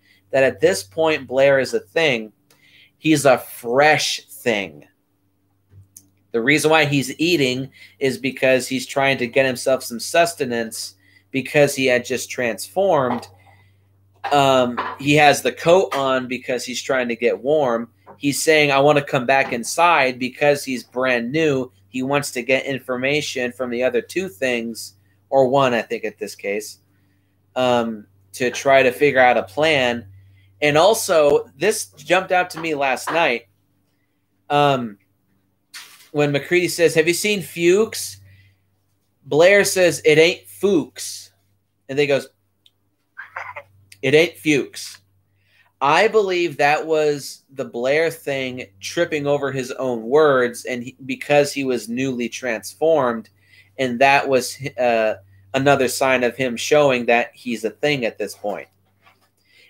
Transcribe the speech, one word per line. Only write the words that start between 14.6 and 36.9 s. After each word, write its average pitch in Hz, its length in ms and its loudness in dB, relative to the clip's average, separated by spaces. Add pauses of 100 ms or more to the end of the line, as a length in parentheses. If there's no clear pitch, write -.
he 143 140 2
has 147 280 6
the 123 80 -2
coat 175 440 2
on 131 340 -2
because 123 360 -6
he's 123 160 -10
trying 127 280 -2
to 117 80 -4
get 104 240 0
warm. 123 500 0 (260)
He's 143 240 -4
saying, 151 300 2
"I 139 80 2
wanna 143 240 4
come 131 240 -4
back 135 260 0
inside," 131 680 0
because 143 440 0
he's 123 200 -8
brand 123 480 -2
new. 143 400 -2 (160)
He 127 160 -8
wants 139 260 -2
to 123 120 -6
get 131 220 0
information 131 880 -4
from 123 180 -8
the 120 140 -4
other 123 180 0
two 180 280 -6
things, 120 680 -6 (340)
or 135 200 4
one, 131 260 2
I 110 80 0
think, 110 220 -8
at 104 140 -10
this 101 180 -12
case, 104 420 -8 (800)
um, 117 500 -2 (280)
to 123 180 -2
try 135 320 4
to 123 80 2
figure 131 280 2
out 123 160 6
a 107 60 0
plan. 135 640 -2 (560)
And 147 160 4
also, 160 800 4
this 208 280 -2
jumped 185 440 -2
out 180 200 0
to 160 100 -14
me 160 160 -4
last 135 340 -2
night. 151 380 0 (1000)
Um, 139 500 0 (1120)
when 147 180 0
MacReady 165 380 0
says, 160 260 2